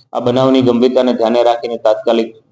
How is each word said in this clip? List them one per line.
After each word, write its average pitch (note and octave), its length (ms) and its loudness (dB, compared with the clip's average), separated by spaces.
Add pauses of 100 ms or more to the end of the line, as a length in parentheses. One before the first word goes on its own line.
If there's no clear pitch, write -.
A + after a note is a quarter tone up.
(140)
આ B2 60 -8
બનાવની C3 420 0
ગંભીરતાને B2 520 2
ધ્યાને A#2 300 0
રાખીને A#2 340 -2
તાત્કાલિક A2+ 580 -2 (160)